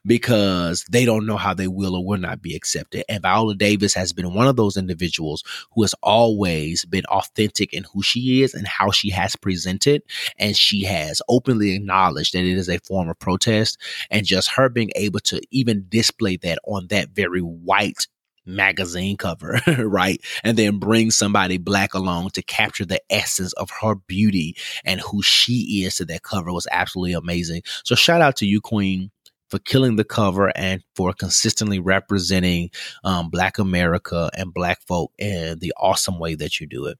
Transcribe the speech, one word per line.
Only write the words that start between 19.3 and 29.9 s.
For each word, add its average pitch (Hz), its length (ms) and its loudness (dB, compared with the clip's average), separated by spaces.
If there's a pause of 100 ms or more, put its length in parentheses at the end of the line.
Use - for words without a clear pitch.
<laughs> 160 140 2
right? 98 420 0 (240)
And 113 140 2
then 104 220 4
bring 113 320 4
somebody 98 480 2
Black 98 340 0
along 92 380 -2
to 92 100 -6
capture - 440 -4
the 90 140 -2 (120)
essence - 420 -2
of - 160 -8 (120)
her 110 120 2
beauty 95 640 0 (260)
and 92 160 -2
who 98 220 -4
she 104 640 2
is 87 120 -4
to 90 80 -4
that 82 180 -10
cover 90 280 -4
was 87 200 -4
absolutely 90 420 -2
amazing. 85 480 -4 (220)
So - 100 0
shout 170 260 6
out 147 180 4
to 104 100 0
you, 104 120 4
Queen, 95 520 -2 (400)
for 98 80 -4
killing 131 360 2